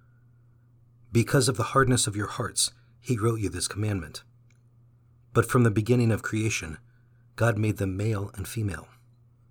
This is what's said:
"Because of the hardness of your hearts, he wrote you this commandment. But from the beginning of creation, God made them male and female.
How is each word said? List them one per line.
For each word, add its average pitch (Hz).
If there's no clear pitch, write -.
"Because 117
of 131
the 95
hardness 127
of 104
your 104
hearts, -
he 123
wrote 110
you 101
this 85
commandment. 101
But -
from 123
the 117
beginning 113
of 98
creation, 107
God 110
made 107
them 98
male 101
and 95
female. 101